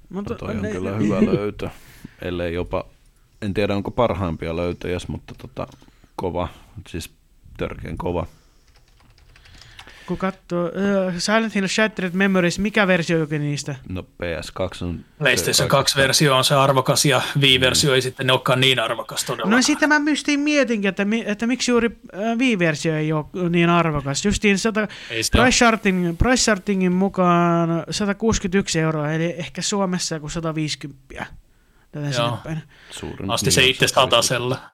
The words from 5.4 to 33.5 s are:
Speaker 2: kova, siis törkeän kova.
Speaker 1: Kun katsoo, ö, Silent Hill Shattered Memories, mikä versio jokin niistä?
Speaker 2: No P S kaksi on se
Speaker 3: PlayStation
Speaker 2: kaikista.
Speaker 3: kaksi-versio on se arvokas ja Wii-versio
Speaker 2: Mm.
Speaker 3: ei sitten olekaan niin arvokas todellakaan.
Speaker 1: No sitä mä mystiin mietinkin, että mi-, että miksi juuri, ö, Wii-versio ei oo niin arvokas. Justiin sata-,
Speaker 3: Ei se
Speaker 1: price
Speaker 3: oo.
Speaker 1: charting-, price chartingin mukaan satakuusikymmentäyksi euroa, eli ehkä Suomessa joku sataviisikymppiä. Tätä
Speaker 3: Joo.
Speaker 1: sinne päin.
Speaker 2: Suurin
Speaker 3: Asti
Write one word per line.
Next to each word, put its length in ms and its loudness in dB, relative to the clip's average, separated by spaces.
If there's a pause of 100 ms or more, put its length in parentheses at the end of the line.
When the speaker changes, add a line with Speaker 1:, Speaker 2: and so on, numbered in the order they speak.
Speaker 2:
kova, 320 -4 (400)
siis 220 -10 (480)
törkeän 400 -8
kova. 280 -4 (1800)
Speaker 1:
Kun 100 -6
katsoo, 500 -4
ö, 520 0
Silent 360 0
Hill 120 0
Shattered 480 -2
Memories, 440 2
mikä 280 0
versio 320 2
jokin 240 -2
niistä? 320 -4 (140)
Speaker 2:
No 140 -6
P 180 -20 (200)
S 100 -12
kaksi 340 -6
on 140 -4
se 60 -16 (140)
Speaker 3:
PlayStation 500 2
Speaker 2:
kaikista. 0 -
Speaker 3:
kaksi-versio 680 4
on 80 4
se 100 2
arvokas 500 4
ja 160 4 (200)
Wii-versio 500 4
Speaker 2:
Mm. 40 4
Speaker 3:
ei 80 4
sitten 280 -2
olekaan 300 2
niin 180 4
arvokas 460 -4
todellakaan. 320 -2
Speaker 1:
No 60 6
sitä 240 2
mä 120 4
mystiin 420 0
mietinkin, 480 0
että 160 -2
mi-, 220 -2
että 200 -4
miksi 240 0
juuri, 200 2 (240)
ö, 40 -10 (200)
Wii-versio 580 2
ei 160 -2
oo 180 -4 (200)
niin 200 4
arvokas. 540 0
Justiin 340 2
sata-, 300 0 (220)
Speaker 3:
Ei 120 -2
se 100 -2
Speaker 1:
price 320 4
Speaker 3:
oo. 60 6
Speaker 1:
charting-, 480 0
price 260 4
chartingin 480 2
mukaan 1000 2
satakuusikymmentäyksi 880 0
euroa, 320 0
eli 260 -2
ehkä 240 -10
Suomessa 520 -2
joku 140 -8
sataviisikymppiä. 1000 -6 (640)
Tätä 140 -8
Speaker 3:
Joo. 60 -2
Speaker 1:
sinne 320 -2
päin. 180 -8 (280)
Speaker 2:
Suurin 400 -10
Speaker 3:
Asti 200 0